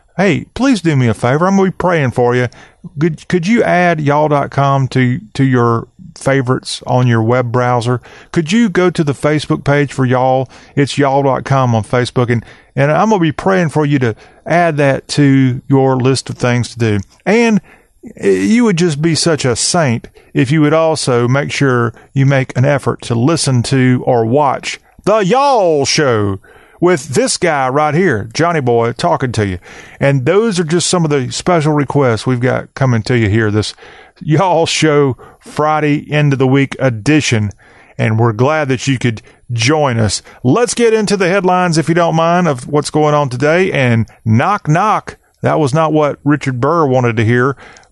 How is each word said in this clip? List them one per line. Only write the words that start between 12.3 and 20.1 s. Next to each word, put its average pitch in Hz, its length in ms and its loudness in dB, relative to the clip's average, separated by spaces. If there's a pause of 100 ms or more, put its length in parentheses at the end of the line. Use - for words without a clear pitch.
And, 120 140 -2 (320)
and 139 160 0
I'm 180 180 0
gonna 208 120 0
be 160 100 2
praying 180 380 -2
for 151 160 -2
you 143 140 0
to 120 160 -2 (300)
add 165 320 0
that 139 320 0
to 135 600 2
your 135 260 2
list 127 340 0
of 120 80 -10
things 120 360 -2
to 113 60 -12
do. 110 200 0 (260)
And 220 360 2 (600)
you 202 440 2
would 202 120 2
just 156 240 0
be 160 140 0
such 156 300 0
a 120 100 0
saint 139 540 -2 (240)